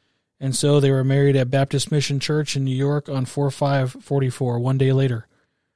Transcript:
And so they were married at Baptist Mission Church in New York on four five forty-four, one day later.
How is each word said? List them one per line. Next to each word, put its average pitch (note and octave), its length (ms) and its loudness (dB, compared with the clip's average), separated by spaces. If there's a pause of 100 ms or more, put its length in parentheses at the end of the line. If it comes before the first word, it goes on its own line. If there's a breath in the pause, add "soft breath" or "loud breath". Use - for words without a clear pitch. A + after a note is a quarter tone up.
(380)
And C3+ 160 -4
so D3 240 2
they C#3 120 4
were C3+ 140 2
married C#3 320 4
at B2+ 140 0
Baptist C3+ 400 0
Mission C#3+ 300 -2
Church D3+ 360 -2
in C3+ 80 -2
New C3 100 -2
York C#3+ 340 -2
on C3+ 160 -2
four C#3 260 -2
five C#3 420 0
forty-four, C3 680 -2
one C3 200 0
day C3+ 140 2
later. C3 340 0 (500)